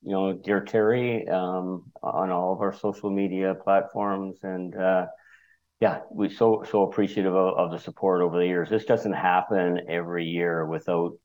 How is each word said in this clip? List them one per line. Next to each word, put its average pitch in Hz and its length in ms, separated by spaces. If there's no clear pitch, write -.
you 98 100
know, 95 200
Dear 98 280
Terry, 113 680
um, 92 560
on 92 280
all 92 220
of 87 80
our 95 120
social 101 380
media 95 440
platforms. 98 880
And, 92 340
uh, 92 300
yeah, 95 200
we 104 160
so, 110 420
so 101 120
appreciative 95 520
of, 92 220
of 87 160
the 82 60
support 90 420
over 87 180
the 90 80
years. 87 220
This 110 160
doesn't 110 300
happen 90 760
every 85 380
year 85 400
without, 85 480